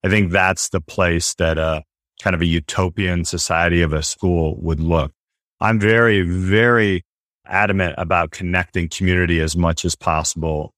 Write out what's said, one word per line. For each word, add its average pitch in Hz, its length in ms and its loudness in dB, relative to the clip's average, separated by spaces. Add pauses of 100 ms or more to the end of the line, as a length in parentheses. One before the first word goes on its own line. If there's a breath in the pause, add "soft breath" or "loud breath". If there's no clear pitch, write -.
I 98 40 2
think 98 220 2
that's 92 380 0
the 95 120 -2
place 87 540 -2
that, 80 240 0
uh, 80 220 -2 (420)
kind 95 120 0
of 82 80 -2
a 87 40 2
utopian 87 800 -2
society 85 580 0
of 78 100 0
a 78 100 -2
school 82 580 -2
would 80 200 -2
look. 80 320 0 (480)
I'm 110 200 2
very, 110 420 4
very 98 840 2 (420)
adamant 95 520 0
about 85 320 0
connecting 87 580 -2
community 90 520 0
as 80 160 -2
much 82 280 0
as 85 120 -2
possible 78 800 -4